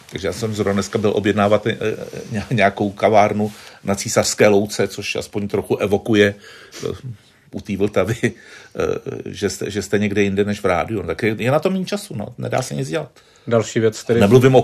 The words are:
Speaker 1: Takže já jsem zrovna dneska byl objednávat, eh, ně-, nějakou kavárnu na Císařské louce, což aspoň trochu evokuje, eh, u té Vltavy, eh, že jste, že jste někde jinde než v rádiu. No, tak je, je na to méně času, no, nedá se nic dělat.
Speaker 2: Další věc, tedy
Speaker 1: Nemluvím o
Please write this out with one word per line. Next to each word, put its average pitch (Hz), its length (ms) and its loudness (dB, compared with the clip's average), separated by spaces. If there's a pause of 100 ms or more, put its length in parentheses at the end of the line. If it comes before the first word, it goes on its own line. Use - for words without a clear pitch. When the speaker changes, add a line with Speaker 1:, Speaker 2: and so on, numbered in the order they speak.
(120)
Speaker 1:
Takže 90 160 -6
já 85 60 -2
jsem 110 200 -4
zrovna 101 200 0
dneska 101 260 -2
byl 101 160 2
objednávat, 104 520 2
eh, 107 100 -4 (540)
ně-, 101 200 -4
nějakou 101 380 2
kavárnu 104 600 2 (320)
na 98 120 -2
Císařské 107 520 2
louce, 101 400 2
což - 280 -10
aspoň 104 320 -6
trochu - 300 -2
evokuje, 101 580 2 (540)
eh, - 40 -6 (580)
u 104 100 -10
té 101 160 -6
Vltavy, 104 460 0
eh, 113 80 0 (920)
že 98 240 -4
jste, - 220 -6
že 98 100 -4
jste 101 180 -2
někde 104 240 0
jinde 101 220 0
než 101 160 -4
v - 40 -4
rádiu. 92 360 0
No, 85 60 -6
tak - 160 -4
je, 110 160 0
je 117 120 0
na 151 80 2
to 185 100 0
méně 190 160 -2
času, - 300 -8
no, - 120 -8 (100)
nedá 123 240 -2
se 139 140 -8
nic 139 140 -4
dělat. 156 220 -6 (360)
Speaker 2:
Další 117 320 0
věc, 110 240 0
tedy 117 160 2
Speaker 1:
Nemluvím 123 360 6
o 123 80 8